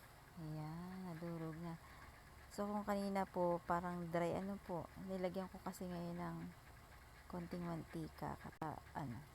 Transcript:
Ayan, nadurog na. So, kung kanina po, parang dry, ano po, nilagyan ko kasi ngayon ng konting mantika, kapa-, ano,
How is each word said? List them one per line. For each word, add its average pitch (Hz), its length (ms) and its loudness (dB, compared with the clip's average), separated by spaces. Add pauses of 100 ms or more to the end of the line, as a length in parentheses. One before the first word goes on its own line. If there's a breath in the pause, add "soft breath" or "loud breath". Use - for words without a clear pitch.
(380)
Ayan, 160 600 -2 (100)
nadurog 165 560 -2
na. 165 160 -2 (720 loud breath)
So, 202 160 2
kung 208 160 2
kanina 202 460 6
po, 175 400 6
parang 175 400 4
dry, 170 260 6
ano 196 300 0
po, 170 240 0 (180)
nilagyan 185 460 2
ko 185 100 -8
kasi 185 220 -2
ngayon 175 340 0
ng 165 180 0 (920)
konting 175 340 -2
mantika, 156 800 0
kapa-, - 400 -2 (160)
ano, 131 200 0 (180)